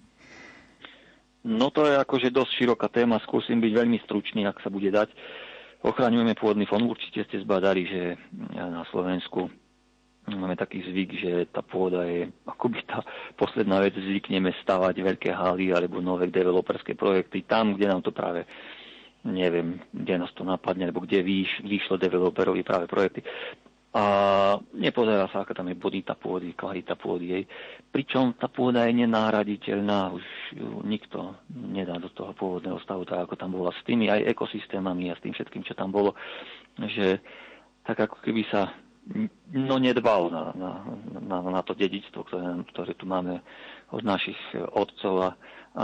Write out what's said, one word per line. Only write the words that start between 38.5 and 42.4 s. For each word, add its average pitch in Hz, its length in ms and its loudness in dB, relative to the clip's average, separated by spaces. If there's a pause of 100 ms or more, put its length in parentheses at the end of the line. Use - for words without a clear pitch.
sa, 101 160 2 (880)
no, 135 240 2
nedbal 113 480 4
na, 82 240 -6
na, 92 180 -6 (540)
na, 95 160 -4
na 92 240 -2
to 92 80 -6
dedičstvo, 98 560 -4
ktoré, 90 160 -6 (240)